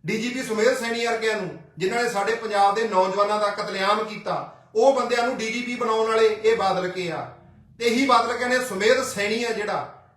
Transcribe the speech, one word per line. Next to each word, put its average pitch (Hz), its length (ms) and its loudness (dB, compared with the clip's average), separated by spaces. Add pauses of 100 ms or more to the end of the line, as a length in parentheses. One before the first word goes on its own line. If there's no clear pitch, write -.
ਡੀ 208 120 -4
ਜੀ 233 100 -4
ਪੀ 254 140 -6
ਸੁਮੇਧ 220 360 2
ਸੈਣੀ 233 280 -4
ਵਰਗਿਆਂ 220 300 -2
ਨੂੰ, 185 120 -6 (300)
ਜਿਨ੍ਹਾਂ 226 240 -2
ਨੇ 233 80 -2
ਸਾਡੇ 202 240 -2
ਪੰਜਾਬ 202 400 2
ਦੇ 220 140 -2
ਨੌਜਵਾਨਾਂ 202 520 2
ਦਾ 208 80 0
ਕਤਲੇਆਮ 202 560 -2
ਕੀਤਾ, - 520 -8 (180)
ਉਹ 262 260 4
ਬੰਦਿਆਂ 240 260 0
ਨੂੰ 254 100 -2
ਡੀ 220 160 -6
ਜੀ 240 100 -4
ਪੀ 240 120 -6
ਬਣਾਉਣ 220 340 0
ਵਾਲੇ 220 180 4 (180)
ਇਹ 226 120 6
ਬਾਦਲ 180 320 0
ਕੇ 175 240 -6
ਆ। 120 240 -10 (420)
ਤੇ 233 60 -6
ਇਹੀ 240 220 4
ਬਾਦਲ 240 300 4
ਕੇ 247 80 -2
ਨੇ 254 200 2
ਸੁਮੇਧ 214 380 2
ਸੈਣੀ 214 420 -2
ਆ 226 60 -2
ਜਿਹੜਾ 202 520 -6 (140)